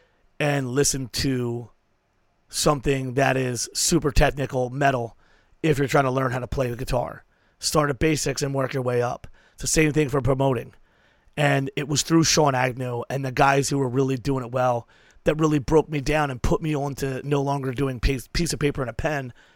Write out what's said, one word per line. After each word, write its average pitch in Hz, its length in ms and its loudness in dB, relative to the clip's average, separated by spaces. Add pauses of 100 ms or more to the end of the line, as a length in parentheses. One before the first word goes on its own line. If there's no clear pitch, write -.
(400)
and 143 320 0
listen 139 380 0
to 120 600 -2 (800)
something 135 640 0
that 131 240 2
is 127 360 -2
super 151 380 0
technical 135 600 0
metal 131 440 -2 (460)
if 151 160 2
you're 139 100 0
trying 143 180 4
to 131 60 0
learn 131 200 -2
how 131 80 -4
to 123 80 -8
play 131 220 -2
the 120 60 -6
guitar. 120 480 -4 (360)
Start 147 320 2
at 123 80 -6
basics 147 420 0
and 139 120 -2
work 135 200 -2
your 135 80 -4
way 123 200 0
up. - 260 -4 (260)
It's - 80 -16
the 131 60 -8
same 156 260 4
thing 147 160 2
for 139 100 0
promoting. 131 540 0 (640)
And 139 380 2
it 147 120 -4
was 147 140 0
through 165 220 4
Sean 147 320 4
Agnew 123 540 -4
and 135 140 -4
the 131 80 -4
guys 139 380 4
who 143 80 0
were 135 100 0
really 131 300 0
doing 131 260 -2
it 117 80 -12
well 127 360 0 (360)
that 160 120 2
really 151 240 2
broke 147 280 2
me 151 140 -4
down 147 300 0
and 123 100 -12
put - 200 2
me 151 140 -2
on 139 200 -4
to 135 300 -6
no 143 160 0
longer 139 300 -2
doing 127 280 -4
piece, 135 280 0
piece - 240 -2
of 135 80 -6
paper 143 220 0
and 123 80 -6
a - 40 -8
pen, 139 380 -4 (240)